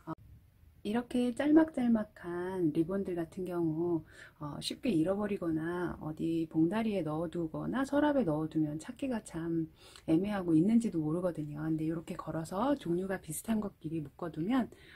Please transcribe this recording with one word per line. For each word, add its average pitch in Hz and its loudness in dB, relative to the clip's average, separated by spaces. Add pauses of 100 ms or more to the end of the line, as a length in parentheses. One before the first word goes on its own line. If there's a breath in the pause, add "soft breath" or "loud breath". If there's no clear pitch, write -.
어, 160 -8 (720)
이렇게 247 0
짤막짤막한 214 2
리본들 185 0
같은 170 -6
경우, 170 0 (340 loud breath)
어, 147 -8
쉽게 - -4
잃어버리거나 175 0
어디 165 -2
봉다리에 196 2
넣어두거나 160 -2
서랍에 285 2
넣어두면 156 0
찾기가 240 -6
참 165 -4 (340 loud breath)
애매하고 180 2
있는지도 196 6
모르거든요. 151 -2
근데 160 0
이렇게 165 -4
걸어서 185 -2
종류가 185 -2
비슷한 214 -4
것끼리 165 -6
묶어두면, 175 -2 (260 loud breath)